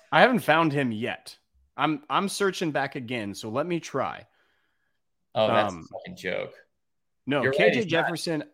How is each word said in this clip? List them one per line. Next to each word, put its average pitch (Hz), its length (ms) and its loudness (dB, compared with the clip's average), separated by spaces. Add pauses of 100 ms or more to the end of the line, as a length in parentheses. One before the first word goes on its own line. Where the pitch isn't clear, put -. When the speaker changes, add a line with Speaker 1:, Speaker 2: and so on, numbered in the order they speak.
(120)
Speaker 1:
I 156 80 6
haven't 233 180 8
found 156 340 4
him 135 200 0
yet. 107 440 -8 (400)
I'm, 147 320 0
I'm 175 200 0
searching 185 420 -2
back 143 240 -2
again, 117 400 -6
so 113 140 -10
let 135 180 -2
me 170 140 -2
try. 87 440 -6 (1080)
Speaker 2:
Oh, 110 140 4
that's 107 240 2
Speaker 1:
Um, 85 80 -12
Speaker 2:
a - 180 -16
fucking 90 180 -14
joke. 95 380 -6 (720)
Speaker 1:
No, 135 160 0
Speaker 2:
You're 131 80 2
right, 135 80 0
Speaker 1:
K 196 120 6
J 147 40 2
Speaker 2:
he's 117 120 0
not. - 40 -8
Speaker 1:
Jefferson, 165 640 -2